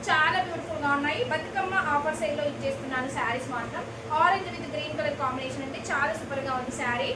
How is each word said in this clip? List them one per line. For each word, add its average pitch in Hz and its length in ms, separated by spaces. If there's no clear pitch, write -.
చాలా 320 360
బ్యూటిఫుల్‌గా 320 520
ఉన్నాయి. 294 240
బతుకమ్మ 370 420
ఆఫర్ 302 260
సేల్‌లో 294 300
ఇచ్చేస్తున్నాను 269 680
శారీస్ 247 380
మాత్రం. - 280
Orange 370 340
with 339 200
green 302 240
color 294 240
combination 262 440
అండి, 269 140
చాలా 294 280
సూపర్గా 269 400
ఉంది 247 220
శారీ. 247 340